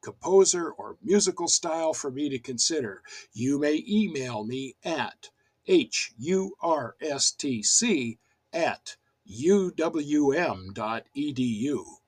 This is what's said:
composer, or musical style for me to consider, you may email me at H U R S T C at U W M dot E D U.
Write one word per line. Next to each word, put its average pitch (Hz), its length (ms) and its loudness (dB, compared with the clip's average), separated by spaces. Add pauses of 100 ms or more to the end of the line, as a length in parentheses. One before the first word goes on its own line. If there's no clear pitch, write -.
composer, 180 680 4
or - 320 -14
musical 180 440 2
style 160 460 0
for 147 160 -6
me 139 200 -4
to 135 100 -4
consider, 120 640 -4 (300)
you 135 260 0
may 151 280 0
email 139 580 -2
me 131 380 -8
at 143 460 -6 (380)
H - 500 2
U 190 440 -2
R 151 400 -2
S 143 300 0
T 123 300 -4
C 131 560 2 (360)
at 147 420 -4 (300)
U 175 500 2
W 147 560 2
M 107 420 -2
dot 110 400 -4
E 143 200 -4
D 127 100 0
U. 123 540 -2 (100)